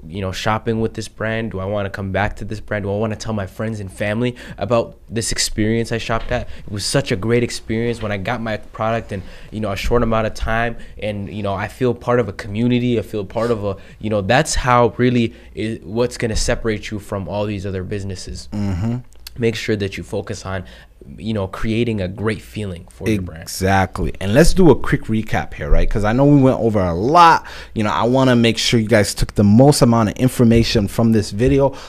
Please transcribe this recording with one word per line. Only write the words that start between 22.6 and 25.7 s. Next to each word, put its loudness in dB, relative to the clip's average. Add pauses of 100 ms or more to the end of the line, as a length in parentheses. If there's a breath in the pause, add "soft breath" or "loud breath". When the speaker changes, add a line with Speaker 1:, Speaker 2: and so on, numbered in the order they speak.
Speaker 1:
for -10
your 0
brand. -12
Speaker 2:
Exactly. 0
And -2
let's 8
do 8
a 6
quick -2
recap -4
here, -8
right? 6